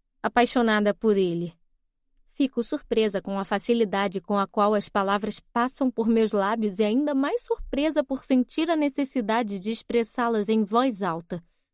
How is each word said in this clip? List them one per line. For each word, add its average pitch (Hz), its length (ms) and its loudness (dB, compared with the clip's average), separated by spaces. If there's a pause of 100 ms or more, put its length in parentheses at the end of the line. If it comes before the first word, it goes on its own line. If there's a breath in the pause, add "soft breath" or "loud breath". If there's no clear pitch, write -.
(240)
apaixonada 226 680 2
por 208 240 2
ele. 170 360 -2 (840)
Fico 247 260 0
surpresa 220 560 -2
com 196 200 -6
a 196 40 -2
facilidade 202 800 0
com 208 160 -2
a 190 80 0
qual 208 300 2
as 202 120 -2
palavras 202 520 -2 (120)
passam 254 380 0
por 226 180 -2
meus 226 260 4
lábios 208 440 0
e 214 60 2
ainda 269 320 2
mais 285 280 0
surpresa 294 600 -2
por 269 200 -6
sentir 269 460 0
a 339 60 2
necessidade 247 840 -2
de 196 140 -4
expressá-las 233 760 -2
em 220 160 4
voz 220 380 0
alta. 170 420 -6 (300)